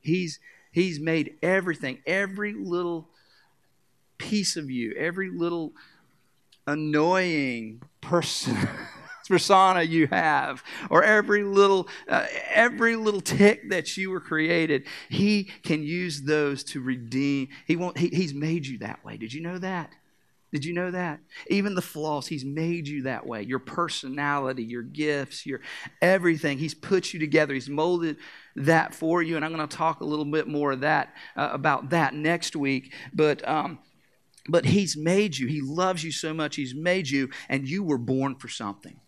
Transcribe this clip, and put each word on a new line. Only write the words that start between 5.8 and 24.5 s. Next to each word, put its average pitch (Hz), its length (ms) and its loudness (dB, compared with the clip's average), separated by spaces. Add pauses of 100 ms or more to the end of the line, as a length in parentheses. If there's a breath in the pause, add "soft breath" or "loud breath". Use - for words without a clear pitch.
annoying 151 1120 0 (180)
person, - 560 0 (380 loud breath)
<laughs> - 340 -20
persona 190 540 6
you 165 240 4
have, 139 560 0 (260 loud breath)
or 160 140 6
every 208 400 4
little, 196 460 6 (200 loud breath)
uh, - 180 2 (260)
every 226 420 4
little 214 260 0
tick 196 500 6
that 175 260 -4
you 190 120 -4
were 185 120 -4
created, 160 640 2 (240 loud breath)
he 202 420 2 (140 loud breath)
can 156 180 0
use 160 400 -4
those 143 400 2
to - 180 -8
redeem. 131 680 -2 (180 loud breath)
He - 80 2
won't, 175 240 -4
he, 170 80 2
he's 170 260 0
made 151 340 -4
you 131 120 -10
that 104 260 -10
way. 110 120 -12
Did 110 160 -10
you 151 80 -10
know 175 180 -8
that? 180 320 -6 (640)
Did 139 100 -4
you 170 80 -6
know 175 200 -4
that? 175 260 -6 (300 loud breath)
Even 202 260 2
the 180 80 -2
flaws, 151 460 -4
he's 143 160 -6
made 160 420 -4
you 143 160 -8
that 127 240 -6
way. 113 160 -8
Your 127 160 -4
personality, 143 1040 -4